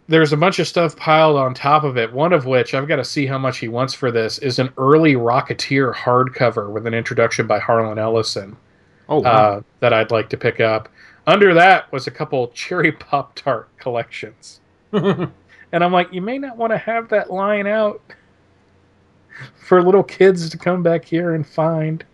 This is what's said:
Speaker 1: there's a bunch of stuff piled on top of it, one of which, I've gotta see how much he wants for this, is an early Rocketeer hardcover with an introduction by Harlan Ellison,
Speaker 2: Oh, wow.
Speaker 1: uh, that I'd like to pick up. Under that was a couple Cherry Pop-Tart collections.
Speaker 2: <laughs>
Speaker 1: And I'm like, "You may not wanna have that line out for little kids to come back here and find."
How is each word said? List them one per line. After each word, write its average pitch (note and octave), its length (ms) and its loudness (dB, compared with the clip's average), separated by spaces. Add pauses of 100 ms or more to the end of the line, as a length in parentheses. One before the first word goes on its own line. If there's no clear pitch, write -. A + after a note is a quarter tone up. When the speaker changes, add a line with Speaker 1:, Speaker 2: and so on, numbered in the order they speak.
Speaker 1:
there's D#3+ 240 4
a D3+ 40 2
bunch F3+ 220 0
of E3 100 -2
stuff E3+ 280 -2
piled D#3 400 4
on C3 180 -2
top D3 300 0
of C3 120 -4
it, A2+ 160 -2
one D#3 200 0
of D3+ 140 2
which, B2+ 280 0
I've C#3 140 -4
gotta C#3+ 160 -2
see C#3+ 220 -4
how C3+ 120 -4
much C3 200 -4
he A#2 100 -8
wants B2+ 260 -4
for B2+ 160 -4
this, A2+ 280 -2
is C3 200 -4
an B2+ 180 -2
early D3 380 4
Rocketeer B2 800 -2
hardcover B2 760 0
with G#2+ 160 -8
an A#2 80 -4
introduction A#2 520 -2
by G#2+ 120 0
Harlan A2 400 0
Ellison, A2 580 -4 (520)
Speaker 2:
Oh, D3+ 120 0
wow. B2 100 2
Speaker 1:
uh, G#2+ 300 4 (200)
that A#2+ 120 2
I'd A2 180 0
like A2+ 200 -2
to - 60 -6
pick A#2+ 240 -2
up. A2 280 -2 (380)
Under F#3+ 280 6
that F3 360 6
was C3 160 -8
a C3+ 40 -10
couple B2+ 380 -4
Cherry E3 440 -4
Pop-Tart - 760 -6 (100)
collections. - 840 -10 (320)
Speaker 2:
<laughs> - 0 - (840)
Speaker 1:
And E3+ 80 2
I'm F3+ 80 0
like, F3+ 180 0
"You F3+ 120 -10
may A#3+ 160 -6
not C4+ 180 -12
wanna A3+ 220 -2
have A3+ 320 -6
that G#3 200 -2
line G3+ 360 -2
out G#3+ 340 -2 (1600)
for F3+ 240 4
little F#3 200 4
kids F#3 460 2
to D#3+ 80 -12
come F3+ 260 -4
back E3 220 0
here E3+ 300 -4
and D#3 120 -4
find." D#3+ 560 -4 (120)